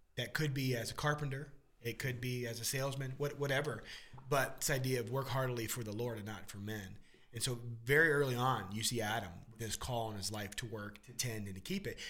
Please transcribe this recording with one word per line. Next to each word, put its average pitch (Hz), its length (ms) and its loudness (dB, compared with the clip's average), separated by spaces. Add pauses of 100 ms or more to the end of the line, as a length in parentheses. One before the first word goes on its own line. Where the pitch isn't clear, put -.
(160)
that 123 180 -2
could 151 200 2
be 131 200 4
as 113 180 0
a - 20 -6
carpenter, 147 580 0 (300)
it 120 180 -4
could 123 220 0
be 123 260 0
as 117 140 -4
a - 20 -4
salesman, 131 540 0
what-, 143 200 0
whatever. 135 460 2 (460)
But 131 320 4
this - 80 2
idea 127 320 2
of 113 100 -2
work 131 160 0
heartily 123 400 2
for 123 160 -2
the 107 80 -4
Lord 117 280 0
and 101 60 -8
not 98 240 -8
for - 100 -8
men. 101 360 -6 (380)
And 113 100 -2
so 123 160 0 (240)
very 151 300 8
early 139 220 4
on, 123 360 4
you 107 100 -2
see 117 200 2
Adam 104 280 0 (220)
with - 80 -18
his 104 160 -2
call 117 360 -2
in 104 60 -6
his 98 140 -4
life 104 240 -4
to - 100 -4
work, 104 420 -8
to 127 40 -16
tend, 110 360 -2
and 95 80 -6
to 95 60 -8
keep - 240 -2
it. - 140 -4 (100)